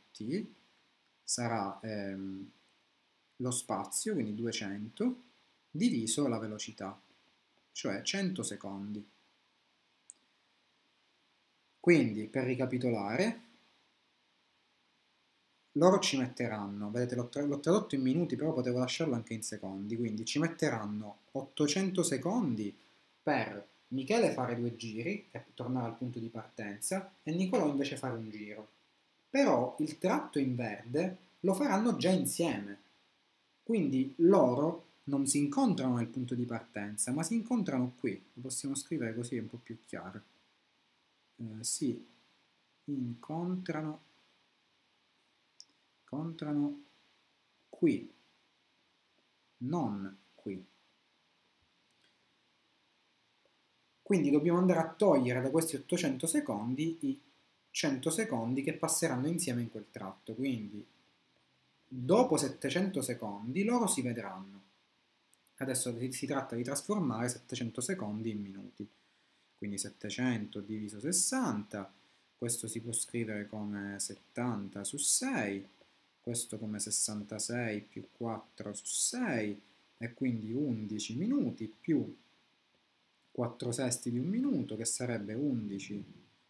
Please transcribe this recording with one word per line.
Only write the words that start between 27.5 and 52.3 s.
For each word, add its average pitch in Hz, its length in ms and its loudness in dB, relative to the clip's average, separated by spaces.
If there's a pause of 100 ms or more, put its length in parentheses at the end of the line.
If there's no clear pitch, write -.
invece 139 280 0
fare 127 200 -4
un 110 140 -8
giro. 107 380 -12 (600)
Però 160 500 4
il 151 180 -2
tratto 196 420 2
in 127 160 2
verde 123 640 -2 (220)
lo 190 140 2
faranno 220 420 4
già 165 140 2
insieme, 123 720 0 (840)
quindi 139 540 2
loro 160 720 8 (140)
non 139 220 2
si 139 140 4
incontrano 143 580 4
nel 113 100 2
punto 123 280 -2
di 120 100 0
partenza, 107 680 -4
ma 151 120 0
si 160 100 -2
incontrano 175 640 2
qui. 107 140 0 (200)
Lo 123 100 -14
possiamo 135 320 -4
scrivere 127 400 -2
così, 120 200 -4
è 113 60 0
un 110 80 -8
po' 123 80 -14
più 120 280 -12
chiaro. 95 360 -10 (1160)
Eh, 110 260 -10
si - 440 -2 (800)
incontrano, 156 1200 -4 (2000)
incontrano 147 800 -2 (840)
qui, - 460 2 (1400)
non 107 600 -2 (180)
qui. 92 300 -8 (3250)